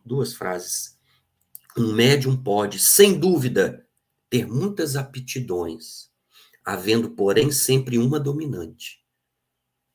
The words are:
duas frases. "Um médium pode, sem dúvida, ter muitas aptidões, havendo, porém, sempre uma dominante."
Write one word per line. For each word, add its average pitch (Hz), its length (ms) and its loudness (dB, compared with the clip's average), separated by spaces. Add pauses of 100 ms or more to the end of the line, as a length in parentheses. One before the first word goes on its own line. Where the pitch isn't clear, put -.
duas 123 280 -4
frases. - 680 -8 (760)
"Um 113 160 0
médium 131 460 4
pode, 101 400 -2
sem 196 420 6
dúvida, 127 640 0 (460)
ter 117 160 0
muitas 151 500 -4
aptidões, 92 1160 -8 (520)
havendo, 101 460 0
porém, 101 400 2
sempre 131 480 0
uma 135 220 2
dominante." 139 840 -8 (920)